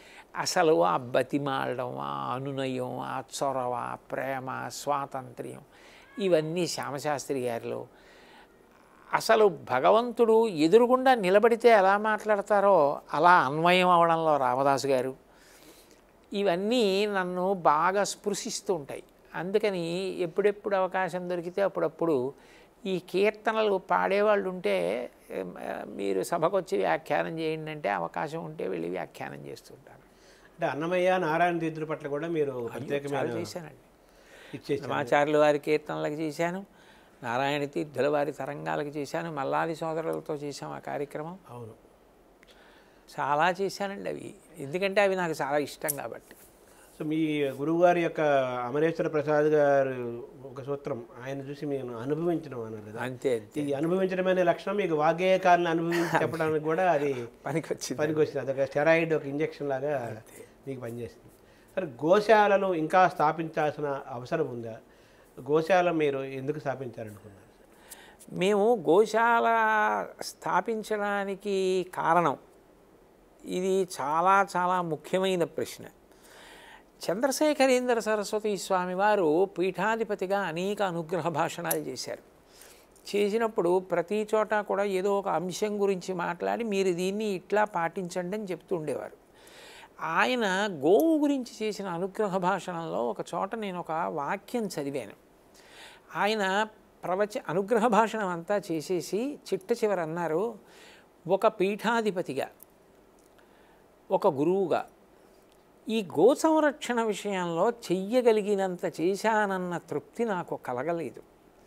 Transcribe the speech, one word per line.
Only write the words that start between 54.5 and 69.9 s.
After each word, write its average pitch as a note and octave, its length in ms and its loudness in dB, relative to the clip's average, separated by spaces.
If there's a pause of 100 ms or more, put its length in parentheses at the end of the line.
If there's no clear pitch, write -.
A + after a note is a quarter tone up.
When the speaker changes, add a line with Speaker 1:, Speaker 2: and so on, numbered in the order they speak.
Speaker 2:
మీకు F3+ 200 0
వాగ్గేయకారులను F3 720 4
అనుభవించి E3+ 520 0
Speaker 1:
<laughs> - 0 -
Speaker 2:
చెప్పడానికి D#3 440 0
కూడా F3 260 2
అది C#3+ 220 2 (320)
Speaker 1:
పనికొచ్చింది. C#3+ 500 -4
Speaker 2:
పనికొచ్చింది. D3+ 440 0
అదొక C3 300 -2
స్టెరాయిడ్, D#3+ 440 4
ఒక C#3+ 120 -2
ఇంజెక్షన్ D3 440 -4
లాగా C3+ 380 -2
Speaker 1:
అంతే. - 360 -14 (240)
Speaker 2:
మీకు C3 140 -10
పనిచేస్తుంది. A#2+ 520 -12 (420)
సరే, D3+ 320 -6
గోశాలను G3+ 640 6
ఇంకా F3 340 4
స్థాపించాల్సిన D3+ 1000 -2
అవసరం C3+ 380 -2
ఉందా? A#2 300 -10 (640)
గోశాల D#3+ 500 4
మీరు D3 280 0
ఎందుకు C3+ 400 -6
స్థాపించాలనుకున్నారు? A2+ 1160 -10 (600)
Speaker 1:
మేము G3+ 400 2 (140)
గోశాల A3 560 4 (760)